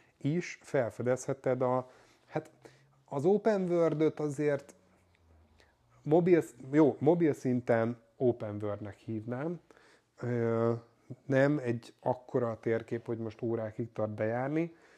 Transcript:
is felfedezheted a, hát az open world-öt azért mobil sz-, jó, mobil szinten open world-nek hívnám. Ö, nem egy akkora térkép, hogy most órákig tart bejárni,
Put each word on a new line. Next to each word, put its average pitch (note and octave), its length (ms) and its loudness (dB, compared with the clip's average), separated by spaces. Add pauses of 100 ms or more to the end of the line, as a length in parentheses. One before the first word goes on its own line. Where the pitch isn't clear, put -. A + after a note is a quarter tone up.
(180)
is D#3+ 440 -4
felfedezheted B2+ 1000 -2
a, B2+ 280 0 (380)
hát - 240 -8 (540)
az C#3 200 -6
open G#3 440 2
world-öt D#3+ 500 2
azért D3 560 -4 (1300)
mobil E3+ 400 4
sz-, - 140 -14 (160)
jó, D3 280 6
mobil D#3+ 340 4
szinten A#2+ 680 0 (160)
open A#2 440 -2
world-nek G#2 360 -8
hívnám. B2 640 -8 (600)
Ö, A#2 540 0 (520)
nem C#3 380 4
egy A#2+ 360 -6
akkora A#2+ 600 -4
térkép, A2+ 460 -4
hogy A#2 120 -6
most A2 240 -10
órákig A2+ 500 -6
tart G#2+ 200 -4
bejárni, C3 640 -4 (220)